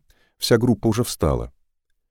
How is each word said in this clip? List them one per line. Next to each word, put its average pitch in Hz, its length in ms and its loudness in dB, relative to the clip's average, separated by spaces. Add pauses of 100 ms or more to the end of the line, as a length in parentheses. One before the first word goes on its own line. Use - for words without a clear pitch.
(380)
Вся - 200 2
группа 117 300 2
уже 113 160 0
встала. 64 500 -4 (580)